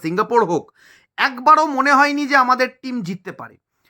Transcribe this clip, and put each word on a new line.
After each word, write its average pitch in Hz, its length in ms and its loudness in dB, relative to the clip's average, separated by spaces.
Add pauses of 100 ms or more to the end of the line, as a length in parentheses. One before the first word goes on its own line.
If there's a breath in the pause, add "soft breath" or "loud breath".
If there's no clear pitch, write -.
সিঙ্গাপুর 214 420 0
হোক, 165 260 -6 (460 soft breath)
একবারও 262 500 2
মনে 269 260 0
হয়নি 285 340 0
যে 269 80 -2
আমাদের 254 320 2 (140)
টিম 254 200 -8
জিততে 185 300 -10
পারে। 117 240 -20 (340)